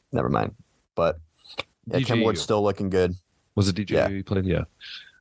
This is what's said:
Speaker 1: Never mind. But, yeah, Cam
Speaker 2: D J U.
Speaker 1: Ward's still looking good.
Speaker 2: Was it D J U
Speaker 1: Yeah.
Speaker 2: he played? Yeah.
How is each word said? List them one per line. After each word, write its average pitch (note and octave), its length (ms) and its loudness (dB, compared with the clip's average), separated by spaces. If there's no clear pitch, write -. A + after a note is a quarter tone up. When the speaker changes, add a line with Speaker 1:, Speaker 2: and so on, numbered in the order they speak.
Speaker 1:
Never - 160 -2
mind. - 260 -2
But, E2 240 0
yeah, A2+ 140 0
Cam - 0 -
Speaker 2:
D C3 40 0
J A#2 120 0
U. A2+ 80 2
Speaker 1:
Ward's G#2+ 180 0
still G#2 200 2
looking G2+ 280 0
good. F#2 240 2
Speaker 2:
Was G2 140 4
it F2+ 80 -2
D G#2 100 -4
J - 80 -2
U D2 80 4
Speaker 1:
Yeah. - 80 2
Speaker 2:
he F#2+ 120 -6
played? F#2+ 220 -2
Yeah. E2 200 0